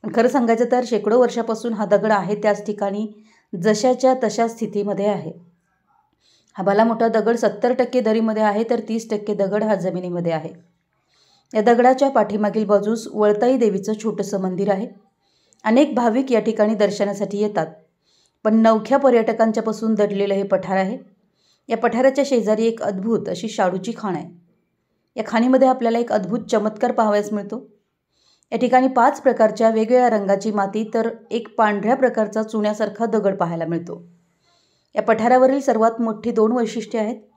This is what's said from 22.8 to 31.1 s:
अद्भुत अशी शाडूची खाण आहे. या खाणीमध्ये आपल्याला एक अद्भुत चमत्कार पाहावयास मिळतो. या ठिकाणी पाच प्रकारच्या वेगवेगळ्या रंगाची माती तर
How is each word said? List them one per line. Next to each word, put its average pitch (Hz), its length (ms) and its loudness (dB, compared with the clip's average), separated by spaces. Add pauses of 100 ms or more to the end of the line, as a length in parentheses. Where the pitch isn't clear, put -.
अद्भुत 202 480 -2
अशी 175 200 -6
शाडूची 185 480 -2
खाण 196 180 -6
आहे. - 140 -10 (840)
या 233 120 -6
खाणीमध्ये 254 400 4
आपल्याला 233 320 0
एक 233 120 -4
अद्भुत 202 280 -2
चमत्कार 214 520 -2
पाहावयास 208 420 0
मिळतो. 214 320 -8 (840)
या 226 60 -4
ठिकाणी 247 300 4
पाच 262 340 2
प्रकारच्या 226 480 2
वेगवेगळ्या 226 400 2
रंगाची 202 420 0
माती 208 420 -4
तर 226 160 0 (220)